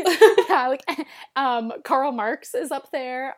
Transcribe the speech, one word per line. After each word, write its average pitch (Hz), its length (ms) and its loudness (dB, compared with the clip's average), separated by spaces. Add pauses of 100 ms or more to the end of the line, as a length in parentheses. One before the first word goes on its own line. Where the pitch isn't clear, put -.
<laughs> 359 480 6
Yeah, 254 200 0
like, 262 160 -4 (500)
um, 240 380 -2 (120)
Karl 277 280 0
Marx 233 420 -6
is 320 160 -6
up 277 220 -8
there. 262 460 -8